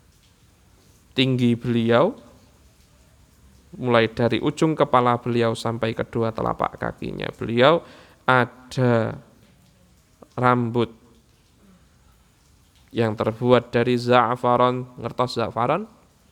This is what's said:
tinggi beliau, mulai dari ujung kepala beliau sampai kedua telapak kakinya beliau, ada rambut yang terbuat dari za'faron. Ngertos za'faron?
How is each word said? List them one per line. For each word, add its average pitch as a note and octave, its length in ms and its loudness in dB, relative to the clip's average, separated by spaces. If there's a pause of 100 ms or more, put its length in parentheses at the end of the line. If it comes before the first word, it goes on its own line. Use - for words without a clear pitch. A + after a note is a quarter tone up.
(1120)
tinggi B2 480 2
beliau, A#2 560 2 (1700)
mulai A#2 320 4
dari A2+ 240 0
ujung D#3 400 -2
kepala B2 400 2
beliau A#2 400 -2
sampai A2+ 320 -4
kedua A#2 400 -4
telapak - 480 -4
kakinya - 560 -8
beliau, B2 480 2 (480)
ada B2 880 0 (1200)
rambut A#2+ 560 0 (2000)
yang A2+ 240 -2
terbuat A#2+ 560 0
dari B2 240 2
za'faron. B2 1040 0
Ngertos B2 320 -4
za'faron? B2+ 720 -4 (260)